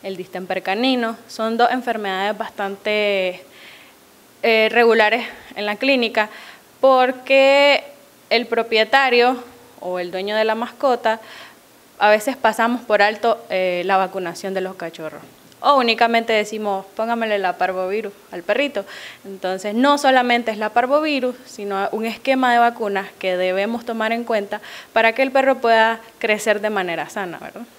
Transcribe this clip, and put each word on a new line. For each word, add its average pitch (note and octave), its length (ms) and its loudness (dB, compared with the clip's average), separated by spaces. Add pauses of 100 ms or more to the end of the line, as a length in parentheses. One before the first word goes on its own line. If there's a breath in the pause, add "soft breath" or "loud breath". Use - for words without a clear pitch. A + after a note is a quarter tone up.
el G3 140 -10
distemper F#3 480 -8
canino, A3+ 540 -2 (100)
son A3+ 300 -4
dos A#3+ 140 4
enfermedades G#3 640 -4
bastante, G3+ 1040 -4 (1000 loud breath)
eh, A3 280 4
regulares A3+ 560 4 (300 loud breath)
en G#3 80 -6
la G#3 100 -4
clínica A3+ 540 0 (500 loud breath)
porque C4+ 1040 4 (460)
el A#3 160 2
propietario A#3+ 960 2 (380)
o F3+ 180 -6
el F3 100 -6
dueño G3 280 -4
de A3 80 2
la A3 100 0
mascota A#3 640 -2 (800 loud breath)
a G#3 100 6
veces G#3+ 280 2
pasamos A#3 420 0
por G#3 220 0
alto, A3 480 0
eh, F#3 340 -2
la F#3+ 140 2
vacunación F#3 560 -4
de F#3 80 -4
los F#3 160 -8
cachorros. D#3+ 440 -12 (380)
O C#4+ 160 4
únicamente A#3 560 2
decimos, G#3+ 540 -2 (100)
"Póngamele A3+ 440 -2
la F3+ 180 -2
parvovirus F#3+ 560 -4 (180)
al F3+ 100 -10
perrito". A3 440 -2 (400 loud breath)
Entonces, F#3+ 500 -6
no C#4 220 4
solamente B3 520 2
es G#3 80 -4
la G#3+ 120 -4
parvovirus, B3+ 680 0 (100)
sino G3+ 460 -6
un A3 140 -4
esquema B3 480 0
de A#3+ 60 4
vacunas G#3+ 500 0 (100)
que F#3 160 -2
debemos G3 500 -2
tomar A3+ 280 -2
en A#3 100 -4
cuenta G#3 380 -4 (320 loud breath)
para A3+ 180 4
que C4 120 0
el C4 80 0
perro C4 280 2
pueda A3+ 400 2 (200)
crecer G#3+ 420 0
de G#3+ 80 -4
manera F3 400 -4
sana, F3+ 280 -10
¿verdad? - 260 -16 (160)